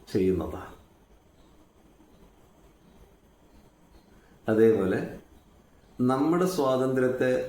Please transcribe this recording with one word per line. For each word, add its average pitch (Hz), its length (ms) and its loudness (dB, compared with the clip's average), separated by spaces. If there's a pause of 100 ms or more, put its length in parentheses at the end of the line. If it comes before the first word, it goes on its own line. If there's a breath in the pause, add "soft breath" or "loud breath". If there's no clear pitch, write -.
(120)
ചെയ്യുന്നത്. 92 480 -2 (4000 soft breath)
അതേപോലെ 110 520 4 (1040)
നമ്മുടെ 151 440 2
സ്വാതന്ത്ര്യത്തെ 131 840 0 (180)